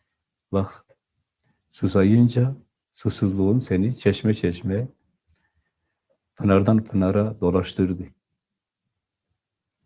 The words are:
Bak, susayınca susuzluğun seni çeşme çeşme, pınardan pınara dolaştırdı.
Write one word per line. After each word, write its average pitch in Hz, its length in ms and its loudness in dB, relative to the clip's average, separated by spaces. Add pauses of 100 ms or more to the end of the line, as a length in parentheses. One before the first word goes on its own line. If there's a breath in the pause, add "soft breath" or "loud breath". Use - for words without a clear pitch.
(520)
Bak, 98 340 -4 (840)
susayınca 120 880 2 (360)
susuzluğun 98 680 -2
seni 113 400 -2
çeşme 104 360 0
çeşme, 95 540 -4 (1500)
pınardan 104 480 2
pınara 104 560 -2
dolaştırdı. 90 640 -2 (1800)